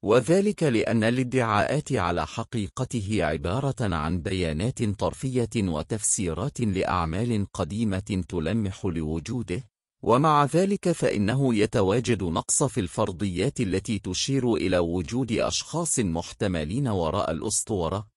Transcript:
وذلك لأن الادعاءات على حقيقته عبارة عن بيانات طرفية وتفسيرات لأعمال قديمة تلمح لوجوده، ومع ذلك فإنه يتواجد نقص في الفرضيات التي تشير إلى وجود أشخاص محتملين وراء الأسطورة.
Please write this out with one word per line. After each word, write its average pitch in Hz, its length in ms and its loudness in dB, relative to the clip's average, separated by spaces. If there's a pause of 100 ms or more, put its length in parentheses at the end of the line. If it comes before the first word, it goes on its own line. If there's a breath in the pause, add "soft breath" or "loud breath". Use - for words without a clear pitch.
وذلك 160 580 4
لأن 117 420 2
الادعاءات 123 880 2
على 87 340 0
حقيقته 107 1000 -2
عبارة 92 680 -2
عن 80 260 -2
بيانات 92 640 -2
طرفية 117 720 -2
وتفسيرات 92 1040 -2
لأعمال 95 960 0
قديمة 98 760 -2
تلمح 92 560 -2
لوجوده، 85 800 -4 (400)
ومع 147 400 6
ذلك 185 480 2
فإنه 120 600 2
يتواجد 110 680 2
نقص 87 400 0
في 131 180 0
الفرضيات 98 800 -2
التي 98 380 0
تشير 123 560 0
إلى 92 240 2
وجود 90 540 0
أشخاص 131 680 -2
محتملين 92 920 -2
وراء 92 420 0
الأسطورة. 90 880 -2